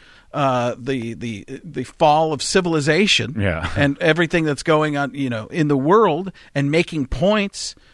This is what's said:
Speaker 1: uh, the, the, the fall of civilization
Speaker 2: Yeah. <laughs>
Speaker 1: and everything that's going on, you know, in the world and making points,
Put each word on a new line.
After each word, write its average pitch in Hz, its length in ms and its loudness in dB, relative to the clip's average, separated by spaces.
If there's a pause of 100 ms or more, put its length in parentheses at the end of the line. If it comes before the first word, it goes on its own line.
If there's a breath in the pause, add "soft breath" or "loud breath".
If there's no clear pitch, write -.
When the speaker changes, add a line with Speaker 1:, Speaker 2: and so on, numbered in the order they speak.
(340 soft breath)
Speaker 1:
uh, 127 440 0
the, 120 360 -6
the, 110 300 -8 (200)
the 143 200 -8
fall 160 500 2
of 135 80 -4
civilization 160 1000 2
Speaker 2:
Yeah. 82 320 -2
<laughs> - 40 -4
Speaker 1:
and 143 240 2
everything 165 440 2
that's 147 200 -2
going 151 340 2
on, 139 160 -4
you 139 160 -4
know, 110 160 -6
in 151 220 -2
the 143 100 2
world 180 520 2 (240 loud breath)
and 139 160 0
making 160 360 0
points, 196 680 -2 (200 soft breath)